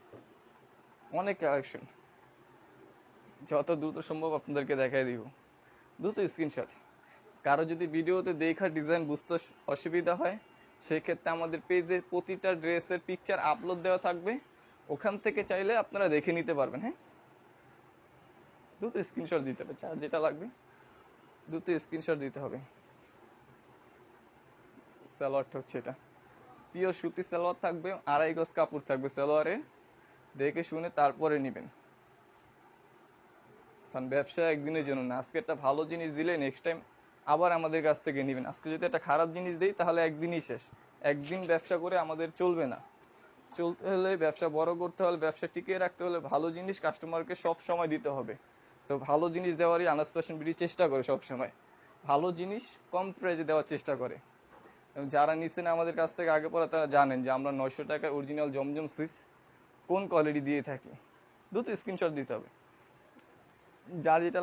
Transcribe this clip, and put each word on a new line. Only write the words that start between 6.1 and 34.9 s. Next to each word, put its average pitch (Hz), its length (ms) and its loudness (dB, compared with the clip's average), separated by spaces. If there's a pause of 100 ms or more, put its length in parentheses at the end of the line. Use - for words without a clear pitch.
স্ক্রিনশট। 151 360 -4 (760)
কারো 147 260 4
যদি 170 140 -4 (100)
ভিডিওতে 175 360 2 (120)
দেখা 165 220 0 (120)
ডিজাইন 160 240 2 (100)
বুঝতে 151 260 -4
অস-, - 160 -8 (200)
অসুবিধা 170 480 0
হয়, 190 140 0 (520)
সেক্ষেত্রে 165 480 0
আমাদের 165 240 -2 (100)
পেজে 180 280 2 (140)
প্রতিটা 185 380 -2 (120)
ড্রেসের 170 460 0
পিকচার 185 300 -2 (140)
আপলোড 170 340 -2
দেওয়া 185 200 4
থাকবে, 175 280 -2 (600)
ওখান 196 200 -2 (100)
থেকে 202 180 0 (100)
চাইলে 196 220 0 (100)
আপনারা 196 220 0 (100)
দেখে 151 240 2
নিতে 165 200 0
পারবেন, 135 260 0
হ্যাঁ? 311 120 -6 (1800)
দ্রুত 226 160 -6 (140)
স্ক্রিনশট 160 400 -2
দিতে 127 140 -4
হবে, - 180 -10
যার 160 220 -6
যেটা 156 220 -2
লাগবে 156 200 -2 (1040)
দ্রুত 156 180 -6 (160)
স্ক্রিনশট 160 420 -2
দিতে 135 180 -8
হবে। 131 140 -6 (2500)
সালোয়ারটা 139 420 -2
হচ্ছে - 220 -10
এটা, 131 120 -8 (800)
পিওর 180 280 0
সুতি 175 320 -4
সালোয়ার 175 340 0
থাকবে, 175 240 -2 (240)
আড়াই 160 240 4
গজ 160 200 0
কাপড় 151 320 0
থাকবে 135 280 0
সালোয়ারে, 151 380 2 (800)
দেখে 143 340 0
শুনে 165 180 -4 (120)
তারপরে 151 360 4 (100)
নেবেন, 120 200 -8 (2250)
কারণ 131 240 -6
ব্যবসা 143 280 0 (140)
একদিনের 151 340 -2
জন্য 135 200 0